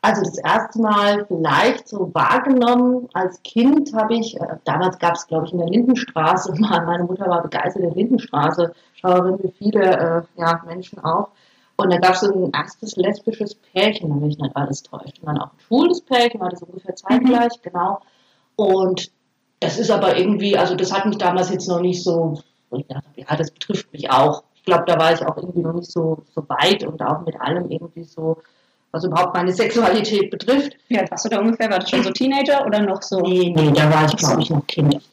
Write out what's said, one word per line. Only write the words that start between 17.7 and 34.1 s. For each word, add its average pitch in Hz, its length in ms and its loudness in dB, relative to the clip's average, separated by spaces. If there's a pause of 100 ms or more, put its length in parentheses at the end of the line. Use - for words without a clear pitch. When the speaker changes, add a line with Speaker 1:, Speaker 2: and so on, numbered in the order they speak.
Speaker 1:
genau. 180 300 -4 (560)
Und 190 540 0 (500)
das - 180 -4
ist 220 120 -2
aber 190 280 2
irgendwie, 196 380 2
also 175 200 0
das 185 180 -2
hat 196 100 -2
mich 208 140 0
damals 180 320 0
jetzt 185 180 -4
noch 175 120 0
nicht 180 220 -2
so, 165 380 0 (300)
wo 123 60 -8
ich 139 100 -8
dachte, 139 180 -12 (120)
„Ja, - 200 -6
das 156 140 -4
betrifft - 420 -8
mich 143 180 -8
auch.“ 135 340 2 (100)
Ich - 100 -20
glaub, 170 220 2
da 165 120 2
war 160 140 4
ich 160 140 -2
auch 156 100 -4
irgendwie 175 240 -6
noch 165 140 -4
nicht 175 160 -8
so, 160 320 -2 (120)
so 156 140 -6
weit 160 360 0
und - 180 -8
auch 151 220 -2
mit 165 160 -8
allem 170 300 -4
irgendwie 165 340 -10
so 160 340 -6 (540)
was 156 120 -6
überhaupt 175 300 0
meine 180 180 0
Sexualität 214 800 2
betrifft. 277 460 0 (120)
Speaker 2:
Wie 233 100 0
alt 185 120 -2
warst 175 140 -8
du 226 40 -4
da 214 120 -2
ungefähr? 226 300 0
War 190 80 0
das - 120 -4
schon 247 120 0
so 277 80 -2
Teenager 277 560 0
oder 214 160 0
noch 196 200 -2
so? 190 180 -4
Speaker 1:
Nee, 180 340 2
nee, 156 180 4
da 151 200 4
war 156 140 4
ich, 147 80 0